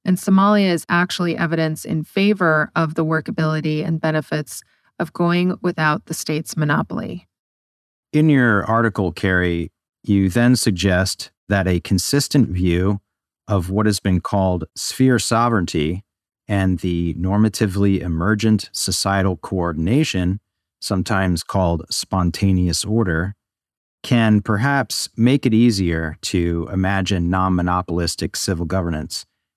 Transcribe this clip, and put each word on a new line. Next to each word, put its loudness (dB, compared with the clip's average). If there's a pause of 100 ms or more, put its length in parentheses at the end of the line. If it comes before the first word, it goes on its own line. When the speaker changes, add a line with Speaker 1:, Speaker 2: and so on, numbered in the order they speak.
Speaker 1:
And 2
Somalia 4
is -2
actually 0
evidence -2
in -4
favor 2
of -2
the 0
workability -2
and -2
benefits -4 (340)
of -6
going 0
without -2
the -8
state's -6
monopoly. -4 (880)
Speaker 2:
In 4
your 4
article, 0
Carrie, 0 (320)
you 2
then 4
suggest 0 (200)
that 2
a 2
consistent 0
view 0 (480)
of 0
what 0
has 0
been 0
called -2 (100)
sphere 0
sovereignty 0 (440)
and 0
the -2
normatively 0
emergent 0
societal -2
coordination, -2 (400)
sometimes -2
called -2
spontaneous 0
order, -2 (680)
can 4
perhaps -2
make 2
it 2
easier 2
to -2
imagine 0
non-monopolistic 0
civil -4
governance -4 (320)